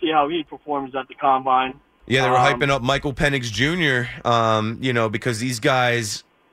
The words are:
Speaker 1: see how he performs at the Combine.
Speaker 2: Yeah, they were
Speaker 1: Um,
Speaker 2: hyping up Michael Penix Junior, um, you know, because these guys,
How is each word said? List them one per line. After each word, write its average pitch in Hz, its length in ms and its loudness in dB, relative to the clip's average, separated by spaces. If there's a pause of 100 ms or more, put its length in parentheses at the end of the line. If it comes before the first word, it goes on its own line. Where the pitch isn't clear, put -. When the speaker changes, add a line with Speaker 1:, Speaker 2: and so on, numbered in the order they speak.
Speaker 1:
see 160 100 0
how 147 180 2
he 165 140 -4
performs 135 540 -8
at 131 100 -6
the - 80 -20
Combine. 131 640 0 (320)
Speaker 2:
Yeah, 131 120 4
they 131 80 2
were 127 80 4
Speaker 1:
Um, 127 200 4
Speaker 2:
hyping 139 120 0
up 139 100 2
Michael 139 320 -2
Penix 131 400 -2
Junior, 131 560 0 (160)
um, 113 560 2
you 127 140 -2
know, 113 160 2
because 117 300 -4
these 123 200 -4
guys, 123 640 0 (280)